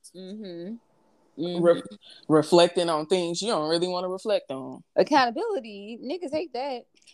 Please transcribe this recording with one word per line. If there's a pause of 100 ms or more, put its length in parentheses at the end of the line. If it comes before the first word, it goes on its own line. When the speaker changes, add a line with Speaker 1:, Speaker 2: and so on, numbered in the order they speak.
(140)
Speaker 1:
Mm-hmm. (880)
Speaker 2:
Re-
Speaker 1:
Mm-hmm. (340)
Speaker 2:
reflecting
on
things
you
don't
really
wanna
reflect
on. (140)
Speaker 1:
Accountability,
niggas
hate
that. (300)